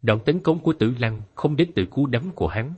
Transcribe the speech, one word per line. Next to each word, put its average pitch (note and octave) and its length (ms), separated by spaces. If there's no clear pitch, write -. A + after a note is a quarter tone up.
đòn A2 240
tấn D#3+ 140
công E3 200
của D#3+ 140
Tử A#2 260
Lăng A2 220
không D3+ 200
đến E3+ 200
từ - 100
cú C#3 200
đấm A#2+ 180
của E2+ 120
hắn A2 300